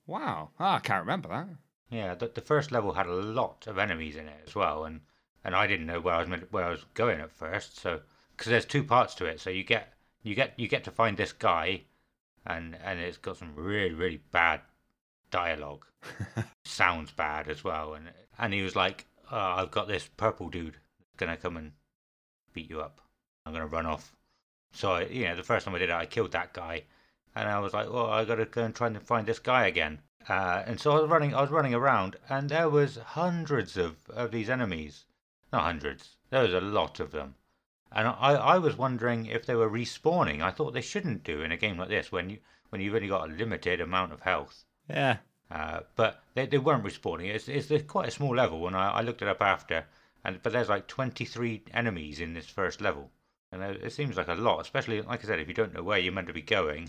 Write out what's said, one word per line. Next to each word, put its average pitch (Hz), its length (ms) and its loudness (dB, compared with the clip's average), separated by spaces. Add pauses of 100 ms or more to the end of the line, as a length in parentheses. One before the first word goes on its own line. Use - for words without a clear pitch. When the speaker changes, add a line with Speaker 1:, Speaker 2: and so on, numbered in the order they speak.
Speaker 1:
Wow. 147 420 -6 (100)
Ah, 175 180 2
I - 20 -2
can't 98 240 0
remember 131 260 -4
that. 135 180 -6 (440)
Speaker 2:
Yeah, 98 240 -4
the, - 140 -4
the - 120 -8
first 147 300 2
level 104 220 2
had 90 120 0
a 87 80 -2
lot 107 540 -2
of 101 100 -6
enemies 82 380 -2
in 78 120 -12
it 76 200 -18
as - 80 -18
well, 80 300 0
and, 80 160 -10 (420)
and 92 120 -2
I 101 120 6
didn't 90 180 0
know 85 140 -2
where 85 160 2
I 82 60 4
was 85 80 -4
meant, 90 220 -6
where 92 140 0
I 87 60 -2
was 82 120 -6 (120)
going 107 240 2
at 80 120 -10
first, 87 460 -8
so, 85 240 -4 (360)
'cause - 100 -8
there's 120 180 4
two 143 180 0
parts 123 320 4
to 90 100 -4
it, 80 140 -4
so 95 120 -4
you 92 120 -2
get, - 300 -2 (300)
you 104 100 -4
get, 123 260 0
you 110 80 -2
get - 180 0
to 95 60 -8
find 110 240 2
this 95 160 0
guy, 90 520 2 (600)
and, 82 400 -6
and 92 160 -4
it's 87 180 -6
got 95 200 -10
some 82 180 -14
really, 92 380 0
really 82 240 0 (140)
bad 85 300 6 (680)
dialogue. 76 560 -2 (400)
Speaker 1:
<laughs> - 400 -8
Speaker 2:
Sounds 90 460 2
bad 78 360 -2
as 76 160 -8
well, 78 300 -4
and, 78 180 -14 (260)
and 113 160 -2
he 98 80 0
was 92 140 -4
like, 95 300 0 (260)
"Oh, 127 60 -4
I've 92 340 0
got 101 160 0
this 98 200 -4 (100)
purple 104 320 -2
dude 82 280 -8 (400)
gonna 85 200 -4
come 85 200 -6
and 78 140 -12 (840)
beat 82 160 -12
you 78 120 -8
up. 78 200 -12 (440)
I'm 80 80 -10
gonna 80 140 -4
run 80 180 -2
off." 78 300 -6 (580)
So, 98 200 0
I, 87 120 2
you 117 200 -2
know, 85 100 0
the 90 80 -6
first 113 220 0
time 95 100 -4
I 87 40 -2
did 87 100 2
it, 87 60 2
I 82 100 -2
killed 101 260 -2
that 90 220 -2
guy, 85 300 -8 (520)
and 107 140 -2
I 104 100 0
was 101 140 -2
like, 104 180 -2
"Well, 117 180 0
I 110 160 2
gotta 110 200 0
go 117 180 -2
and 113 120 -4
try 120 120 0
and 107 140 -4
find 110 260 0
this 113 120 0
guy 127 280 4
again." 78 320 0 (300)
Uh, 95 360 2
and 113 140 -4
so 147 120 4
I 156 100 8
was 151 80 2
running, 151 240 4
I 131 80 4
was 135 80 2
running 139 240 2
around, 120 420 4 (140)
and 139 200 -2
there 160 200 4
was 143 280 4
hundreds 151 800 -2
of, 85 180 0 (140)
of 113 220 -4
these 110 200 0
enemies. 87 540 -2 (460)
Not 110 120 2
hundreds. 73 520 -4 (140)
There 131 140 6
was 92 100 4
a 90 80 4
lot 98 380 2
of 78 120 -4
them. 69 240 -6 (560)
And 110 160 2
I, 123 280 4
I 139 240 6
was 156 180 2
wondering 120 480 0
if 113 220 -4
they 123 80 2
were 113 140 6
respawning. 117 720 2
I 92 100 4
thought 139 220 -2
they 120 80 -2
shouldn't 170 420 -4
do 76 180 -2
in 80 100 -2
a 85 60 0
game 101 200 0
like 90 120 -6
this 101 220 0
when 92 180 -2
you, 104 80 -10 (320)
when 104 120 -6
you've 101 140 0
only 101 140 0
got 80 200 0
a 78 40 -10
limited 90 480 -2
amount 85 320 0
of 71 80 -16
health. 85 420 -2 (240)
Speaker 1:
Yeah. 143 300 2 (320)
Speaker 2:
Uh, 80 320 -6 (160)
but 113 260 2 (120)
they, 135 100 0
they 143 140 2
weren't 131 260 2
respawning. 87 480 -4
It's, 110 160 -6
it's, 143 220 -4
it's 147 200 2
quite 180 160 0
a 117 40 -2
small 139 240 -2
level, 87 320 2
and 92 100 -2
I, 98 140 2
I 107 100 2
looked 120 220 -4
it 101 40 0
up 98 140 0
after. 87 420 2 (400)
And, 95 200 -4
but 110 100 0
there's, 117 160 2
like, 101 180 0
twenty-three 117 760 -4 (100)
enemies 82 480 -2
in 82 140 -4
this 80 120 -10
first 92 320 -2
level. 76 300 -2 (420)
And 92 120 -10
it, 101 200 -6
it 113 80 -6
seems 139 240 -4
like 90 140 0
a 85 60 -2
lot, 92 260 2
especially, 117 400 -2
like 117 240 -8
I - 20 -6
said, 98 120 0
if 76 100 -4
you 87 60 -8
don't 107 180 0
know 82 100 -8
where 101 160 2
you're 90 140 0
meant 92 140 -4
to 82 60 -8
be 82 100 -6
going, 82 460 2